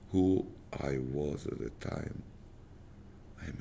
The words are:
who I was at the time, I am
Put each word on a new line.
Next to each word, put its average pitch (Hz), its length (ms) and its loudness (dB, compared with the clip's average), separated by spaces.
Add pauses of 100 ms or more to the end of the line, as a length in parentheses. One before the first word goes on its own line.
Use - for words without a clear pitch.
(120)
who 92 340 8 (260)
I 69 280 0
was 69 460 0
at - 120 -2
the - 120 -2 (100)
time, - 420 -2 (1200)
I - 40 -6
am - 140 -6